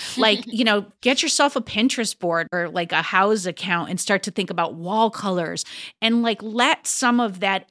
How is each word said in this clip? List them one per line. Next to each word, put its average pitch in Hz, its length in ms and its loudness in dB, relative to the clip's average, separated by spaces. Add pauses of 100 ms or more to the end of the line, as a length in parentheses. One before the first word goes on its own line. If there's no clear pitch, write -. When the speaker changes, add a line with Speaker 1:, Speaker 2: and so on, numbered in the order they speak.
Speaker 1:
<laughs> - 160 -8
Speaker 2:
Like, 214 300 4
you 233 180 0
know, 208 200 2 (160)
get 247 220 2
yourself 285 340 2
a 254 60 -2
Pinterest 226 560 -2
board 165 340 -2
or, 175 160 -2
like, 170 240 -4
a 170 100 2
Houzz 190 440 2
account 175 440 -2
and 180 100 -4
start 196 240 0
to 202 60 -8
think 180 200 -4
about - 240 -6
wall 208 360 0
colors 175 540 -4 (380)
and, 233 200 2
like, 220 200 0
let 240 440 0
some 240 340 2
of 196 200 -2
that 190 300 -2